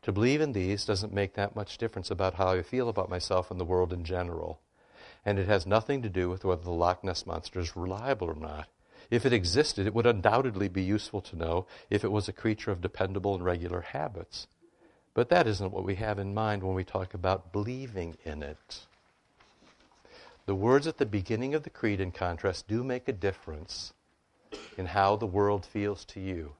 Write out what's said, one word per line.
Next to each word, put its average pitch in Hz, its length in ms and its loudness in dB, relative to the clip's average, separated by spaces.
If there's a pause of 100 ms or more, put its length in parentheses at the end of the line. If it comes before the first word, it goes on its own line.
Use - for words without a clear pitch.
To - 100 0
believe 123 260 4
in 147 140 0
these 101 320 0
doesn't 104 280 -2
make 98 200 0
that 101 240 -2
much 104 200 -8
difference 110 320 -4
about 95 260 0
how 95 180 4
I 90 80 2
feel 127 260 -2
about 98 220 -2
myself 92 420 0
and 90 80 -6
the 90 60 -2
world 90 260 2
in 87 140 -4
general. 85 560 -4 (640)
And 101 120 2
it 95 120 2
has 101 180 4
nothing 117 360 2
to 107 60 -2
do 90 200 0
with 92 160 -4
whether 87 180 2
the 90 80 -4
Loch 87 320 2
Ness 90 220 -4
Monster 85 340 -6
is 85 160 -4
reliable 98 540 -4
or 78 60 -4
not. 78 340 -10 (420)
If 117 140 4
it 127 80 4
existed, 98 540 2
it 104 60 -2
would 117 120 4
undoubtedly 107 640 4
be 92 140 0
useful 101 360 0
to - 160 -12
know 82 300 0 (240)
if 104 160 2
it 98 80 0
was 104 160 0
a 101 40 -4
creature 110 380 -2
of 90 80 -2
dependable 95 560 -2
and 90 80 -4
regular 87 380 -2
habits. - 640 -8 (640)
But 123 140 2
that 170 200 6
isn't 98 260 0
what 95 100 -4
we 95 120 -2
have 104 220 -2
in 98 160 -4
mind 104 300 -2
when 95 120 0
we 92 100 -2
talk - 280 -6
about 92 380 -2
believing 104 720 -6
in 73 180 -6
it. - 440 -12 (1600)
The 98 100 2
words 127 320 6
at 160 100 -4
the 143 80 4
beginning 113 500 -2
of 151 80 0
the - 60 -10
creed, 104 300 0
in 92 140 -2
contrast, 87 560 -2
do 117 160 0
make 127 240 -4
a 127 40 0
difference 90 800 -6 (880)
in 92 80 -2
how 98 320 4
the 113 80 -2
world 101 400 2
feels 101 400 -4
to - 140 -14
you. 85 400 -6